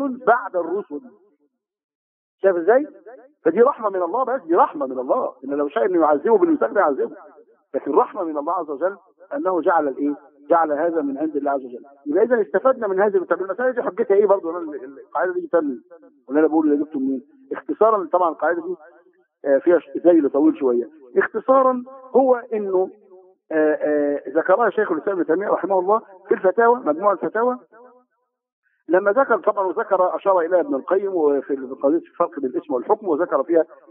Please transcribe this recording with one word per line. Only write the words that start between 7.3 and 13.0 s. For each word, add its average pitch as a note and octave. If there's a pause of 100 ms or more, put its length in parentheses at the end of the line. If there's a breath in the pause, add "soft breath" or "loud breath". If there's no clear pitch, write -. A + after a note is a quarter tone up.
لكن C#3
رحمة G3+
من D#3
الله D3+
عز E3
وجل E3+ (360)
أنه E3+
جعل D#3+
الإيه؟ C#3+ (340)
جعل D#3+
هذا D#3+
من C#3
عند D#3
الله C#3
عز C3+
وجل. B2 (220)
يبقى D#3+
إذا A#3+
استفدنا A3+
من F#3+